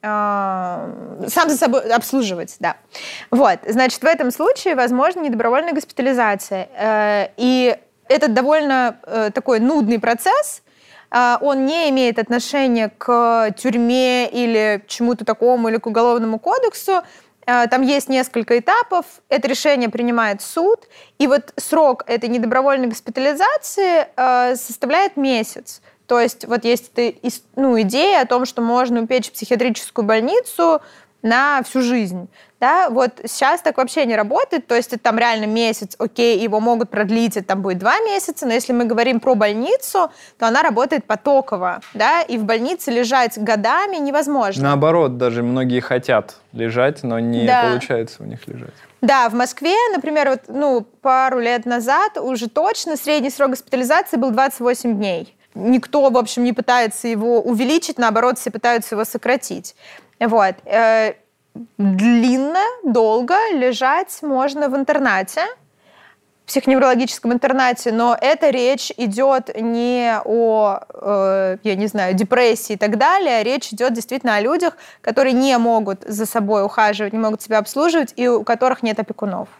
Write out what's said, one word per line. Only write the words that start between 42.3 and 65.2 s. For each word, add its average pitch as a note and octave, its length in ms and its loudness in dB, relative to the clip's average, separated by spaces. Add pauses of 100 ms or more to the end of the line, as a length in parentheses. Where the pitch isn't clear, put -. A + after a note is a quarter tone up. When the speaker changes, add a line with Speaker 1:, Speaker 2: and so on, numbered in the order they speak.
Speaker 1:
в A3 80 -2
больнице A#3 460 -2
лежать A#3+ 480 0
годами A#3 580 0
невозможно. C#4 680 -2
Speaker 2:
Наоборот, C#3+ 520 2
даже A#2+ 260 0
многие B2 380 0
хотят A#2+ 560 -2 (160)
лежать, A#2 500 -2
но A#2 160 -4
не A#2 280 0
Speaker 1:
Да. A#3+ 240 2
Speaker 2:
получается B2 520 -6
у G#2 40 -14
них A2 200 -14
лежать. - 280 -16 (260)
Speaker 1:
Да, B3 300 4
в G#3 40 -8
Москве, C4 420 0 (180)
например, D4+ 340 0
вот, C4 200 0
ну, C4 380 -2 (140)
пару C4 380 2
лет A#3 260 -2
назад C4 540 0
уже A#3+ 320 -6
точно E4+ 480 -2
средний C#4+ 320 -2
срок C#4 200 0
госпитализации B3 680 -2
был B3+ 120 0
двадцать C4 300 0
восемь A#3+ 360 0
дней. F#3+ 380 -4 (220)
Никто, C4 540 2
в A#3 60 2
общем, A#3+ 260 0
не A#3+ 100 0
пытается A#3+ 540 0
его A#3 340 0
увеличить, B3+ 560 0
наоборот, A#3 440 0
все A#3+ 100 -6
пытаются A#3 460 -2
его G#3+ 80 -2
сократить. A#3 720 -6 (420)
Вот. G#3+ 360 2 (100)
Э, A3 480 2 (640)
длинно, A#3+ 800 2 (240)
долго A#3+ 540 2 (160)
лежать C4 720 0
можно C#4 460 -2
в B3+ 60 -4
интернате, C4+ 680 0 (1000)